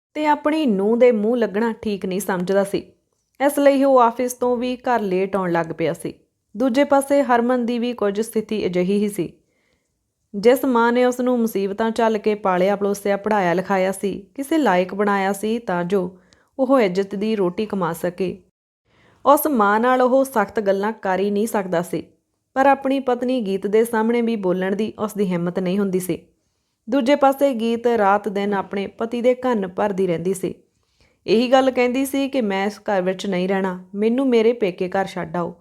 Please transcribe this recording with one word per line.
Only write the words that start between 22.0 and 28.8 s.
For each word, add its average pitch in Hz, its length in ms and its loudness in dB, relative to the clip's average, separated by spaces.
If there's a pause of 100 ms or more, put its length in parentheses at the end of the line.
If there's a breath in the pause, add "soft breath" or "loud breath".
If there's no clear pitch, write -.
ਪਰ 269 120 2
ਆਪਣੀ 269 340 2
ਪਤਨੀ 247 420 -2
ਗੀਤ 196 260 -4
ਦੇ 214 180 2
ਸਾਹਮਣੇ 233 360 0
ਵੀ 233 140 0
ਬੋਲਣ 185 400 -2
ਦੀ 214 240 -4
ਉਸ 208 140 -6
ਦੀ 202 120 -2
ਹਿੰਮਤ 175 340 -2
ਨਹੀਂ 185 200 -2
ਹੁੰਦੀ 190 200 0
ਸੀ। 180 280 -6 (640)
ਦੂਜੇ 277 260 2
ਪਾਸੇ 277 380 2
ਗੀਤ 233 340 -2
ਰਾਤ 214 420 2
ਦਿਨ 202 240 -4
ਆਪਣੇ 196 340 -6